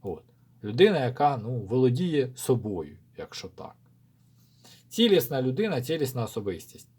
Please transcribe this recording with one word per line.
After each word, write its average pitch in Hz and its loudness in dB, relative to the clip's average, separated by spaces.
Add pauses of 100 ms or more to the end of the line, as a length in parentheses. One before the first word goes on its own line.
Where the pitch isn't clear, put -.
От. 87 -8 (400)
Людина, 139 4
яка, 139 2
ну, 117 -6
володіє 127 2
собою, 101 -2 (200)
якщо - -14
так. - -16 (1120)
Цілісна 156 4
людина, 131 -2
цілісна 127 -4
особистість. 101 -8 (120)